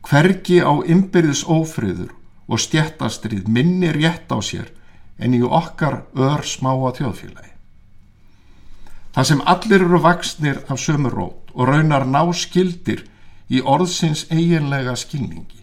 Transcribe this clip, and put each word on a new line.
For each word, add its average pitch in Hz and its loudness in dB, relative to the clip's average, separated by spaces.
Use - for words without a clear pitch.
Hvergi 175 4
á 139 2
innbyrðis 165 2
ófriður 117 -2
og 110 0
stéttastríð 113 -4
minni 165 2
rétt 160 -2
á 110 -2
sér - -8
en 123 2
í 120 2
okkar 139 -2
örsmáa 131 -2
þjóðfélagi. - -10
Þar 131 0
sem 143 2
allir 185 4
eru 175 4
vaxnir 151 0
af 127 -4
sömu 147 0
rót - -8
og 127 0
raunar 143 2
náskyldir 170 0
í 127 2
orðsins 156 0
eiginlega 147 0
skilningi. 90 -8